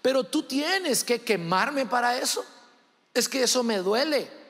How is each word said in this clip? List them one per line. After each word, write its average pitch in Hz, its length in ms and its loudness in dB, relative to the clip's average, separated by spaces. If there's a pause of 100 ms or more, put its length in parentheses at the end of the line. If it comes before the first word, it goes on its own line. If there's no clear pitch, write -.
Pero 262 220 2
tú - 200 -2
tienes 302 600 -2
que 240 180 0
quemarme 208 640 0
para 240 320 0
eso. 302 280 -4 (680)
Es 247 140 2
que 262 160 0
eso 240 200 2
me 220 160 0
duele. 226 520 0 (180)